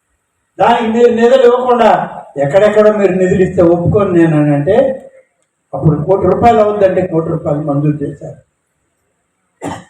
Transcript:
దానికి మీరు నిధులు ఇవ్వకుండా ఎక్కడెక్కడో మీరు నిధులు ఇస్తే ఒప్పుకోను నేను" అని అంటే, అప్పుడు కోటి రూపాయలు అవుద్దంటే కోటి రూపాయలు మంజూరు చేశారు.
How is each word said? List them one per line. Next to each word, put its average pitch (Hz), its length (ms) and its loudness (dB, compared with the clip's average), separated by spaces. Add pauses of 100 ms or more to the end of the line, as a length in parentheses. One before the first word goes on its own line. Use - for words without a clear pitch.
(600)
దానికి 233 280 0
మీరు 233 240 2
నిధులు 240 320 2
ఇవ్వకుండా 240 760 0 (160)
ఎక్కడెక్కడో 208 560 2
మీరు 196 200 0
నిధులు 185 280 0
ఇస్తే 180 200 0
ఒప్పుకోను 175 500 0
నేను" 160 300 2
అని 147 140 0
అంటే, 196 540 -2 (640)
అప్పుడు 147 300 -2
కోటి 190 320 0
రూపాయలు 233 240 2
అవుద్దంటే 190 480 -2
కోటి 165 220 -4
రూపాయలు 151 300 -6
మంజూరు 147 440 -4
చేశారు. - 440 -14 (1400)